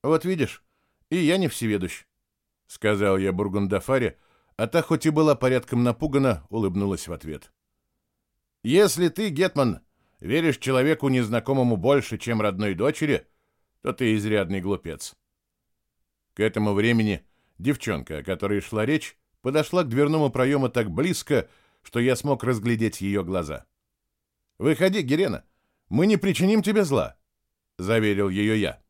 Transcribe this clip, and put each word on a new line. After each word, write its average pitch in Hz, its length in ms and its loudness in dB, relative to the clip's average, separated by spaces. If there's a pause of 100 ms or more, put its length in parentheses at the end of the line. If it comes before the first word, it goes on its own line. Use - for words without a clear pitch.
"Вот 160 220 2
видишь, 170 380 -2 (460)
и - 80 -2
я 170 220 2
не 175 100 0
всеведущ", 104 580 -4 (600)
сказал 101 500 0
я 95 160 0
Бургундафаре, 101 880 -2 (380)
а 110 100 -2
та, 165 160 0
хоть 160 240 -2
и 156 40 4
была 151 240 4
порядком 127 480 0
напугана, 127 680 0
улыбнулась 98 580 -2
в 87 40 -10
ответ. 78 380 -14 (1120)
"Если 175 460 2
ты, 208 220 -2
гетман, 139 500 0 (400)
веришь 151 380 0
человеку 135 500 0
незнакомому 123 680 0
больше, 117 420 0
чем 113 240 -2
родной 101 320 0
дочери, 139 520 -2 (540)
то 127 120 -6
ты 113 220 0
изрядный 101 460 0
глупец". 87 560 -6 (1160)
К - 60 -10
этому 107 340 2
времени 107 520 2 (320)
девчонка, 87 600 -4
о 69 40 -10
которой 98 380 -2
шла 107 260 -4
речь, 156 300 -4 (260)
подошла 151 400 0
к 143 60 -2
дверному 147 420 2
проему 131 400 0
так 110 200 -2
близко, 139 600 -2 (320)
что - 180 -4
я 123 160 2
смог 139 280 -2
разглядеть 113 560 0
ее 98 240 -2
глаза. 82 420 -6 (920)
"Выходи, 156 440 2
Герена, 135 420 -2 (440)
мы 143 180 2
не 214 100 4
причиним 190 460 2
тебе 208 220 2
зла", 131 320 -2 (600)
заверил 101 520 2
ее 104 260 2
я. 98 360 -2